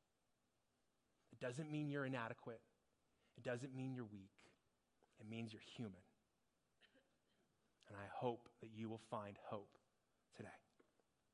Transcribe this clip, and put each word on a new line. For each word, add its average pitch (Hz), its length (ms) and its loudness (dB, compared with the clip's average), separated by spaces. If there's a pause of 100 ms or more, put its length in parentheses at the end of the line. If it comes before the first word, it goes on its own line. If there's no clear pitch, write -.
(1300)
It 110 60 -16
doesn't 131 320 0
mean 151 180 4
you're 143 160 4
inadequate. 120 560 0 (760)
It 117 80 -12
doesn't 127 320 2
mean 131 180 2
you're 123 100 2
weak. 101 300 -8 (880)
It 107 80 -8
means 113 240 0
you're 104 100 -8 (140)
human. 95 240 -2 (1900)
And 104 80 -8
I 101 160 -4
hope 120 360 4 (120)
that 113 160 -8
you 110 120 2
will 110 120 0 (100)
find 104 260 0 (100)
hope 104 320 -2 (580)
today. - 120 -6 (840)